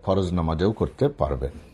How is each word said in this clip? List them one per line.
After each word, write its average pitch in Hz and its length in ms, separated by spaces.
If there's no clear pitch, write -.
ফরজ 95 300
নামাজেও 82 380
করতে 110 360
পারবেন। 67 440